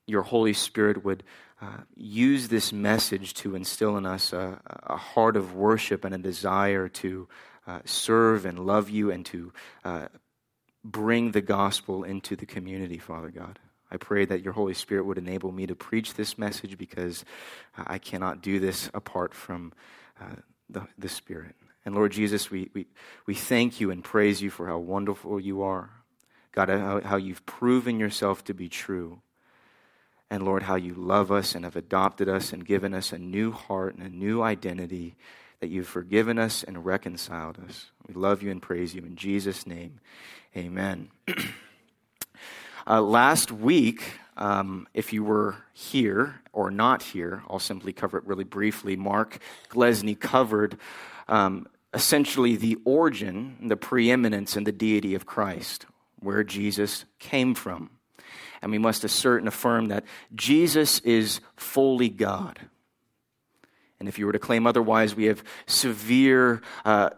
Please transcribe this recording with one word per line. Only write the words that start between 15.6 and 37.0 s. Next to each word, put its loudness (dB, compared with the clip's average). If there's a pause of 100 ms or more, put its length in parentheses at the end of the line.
to -6
preach -4
this -6
message -8
because, -8 (520)
uh, -12
I -8
cannot -6
do -2
this -2
apart -6
from, -12 (480)
uh, -16 (340)
the, -12 (100)
the -10
Spirit. -14 (300)
And -8
Lord 4
Jesus, 0
we, -8
we, -10 (380)
we -4
thank 0
you 0
and -8
praise 4
you -4
for -10
how -4
wonderful -4
you -4
are. -4 (600)
God, 4
how, 0
how 0
you've -6
proven 2
yourself -2
to -8
be -10
true. -8 (1080)
And -4
Lord, 0
how 0
you -2
love 2
us 0
and -8
have -10
adopted 0
us -2
and -10
given 0
us -6
a -10
new -2
heart -4
and -14
a -12
new -2
identity, -4 (440)
that -6
you've -6
forgiven 0
us -2
and -12
reconciled -6